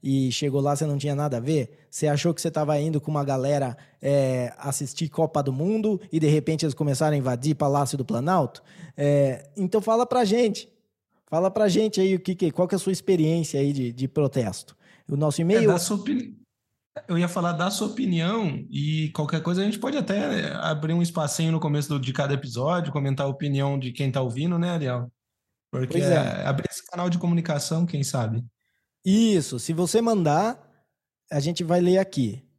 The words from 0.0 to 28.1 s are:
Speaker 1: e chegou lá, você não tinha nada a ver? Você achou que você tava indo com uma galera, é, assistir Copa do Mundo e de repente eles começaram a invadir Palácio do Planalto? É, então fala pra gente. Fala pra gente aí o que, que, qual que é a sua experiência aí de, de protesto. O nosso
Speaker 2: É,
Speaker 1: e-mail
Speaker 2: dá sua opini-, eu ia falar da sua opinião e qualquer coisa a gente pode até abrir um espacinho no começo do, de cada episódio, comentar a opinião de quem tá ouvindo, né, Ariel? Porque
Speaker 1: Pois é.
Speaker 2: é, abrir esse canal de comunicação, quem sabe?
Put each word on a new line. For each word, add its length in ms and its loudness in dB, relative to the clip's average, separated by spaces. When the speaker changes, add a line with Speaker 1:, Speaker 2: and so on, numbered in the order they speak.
Speaker 1:
e 280 0
chegou 280 -2
lá, 160 0
você 80 -2
não 140 -2
tinha 160 -2
nada 240 -2
a 20 -2
ver? 480 -4
Você 200 -2
achou 260 2
que 80 -6
você 80 -2
tava 300 0
indo 200 0
com 120 -6
uma 120 0
galera, 540 0
é, 560 0
assistir 520 -6
Copa 340 0
do 100 -2
Mundo 480 0
e 80 0
de 80 2
repente 380 2
eles 80 0
começaram 400 0
a 40 0
invadir 380 0
Palácio 400 0
do 80 -4
Planalto? 600 0
É, 580 2
então 240 0
fala 280 2
pra 180 2
gente. 420 0
Fala 240 0
pra 160 2
gente 340 2
aí 140 4
o 40 0
que, 140 -4
que, 180 0
qual 160 2
que 60 0
é 40 0
a 20 2
sua 120 -2
experiência 680 2
aí 120 2
de, 220 -2
de 140 -4
protesto. 680 -2
O 80 -2
nosso 240 0
Speaker 2:
É, 40 2
Speaker 1:
e-mail 240 4
Speaker 2:
dá 100 6
sua 200 -2
opini-, 380 -4
eu 80 -2
ia 120 2
falar 240 0
da 180 0
sua 200 -2
opinião 840 -2
e 420 -2
qualquer 300 -2
coisa 180 0
a 40 0
gente 120 -2
pode 200 -4
até 580 -2
abrir 380 -2
um 100 2
espacinho 480 0
no 80 0
começo 280 0
do, 120 -2
de 120 -4
cada 220 -2
episódio, 580 -2
comentar 360 -2
a 20 0
opinião 480 -2
de 140 -6
quem 200 -2
tá 80 0
ouvindo, 380 -2
né, 140 0
Ariel? 400 -4
Porque 280 -2
Speaker 1:
Pois 100 2
é. 60 6
Speaker 2:
é, 320 -2
abrir 200 0
esse 200 -10
canal 200 -4
de 120 2
comunicação, 680 0
quem 180 -2
sabe? 400 -2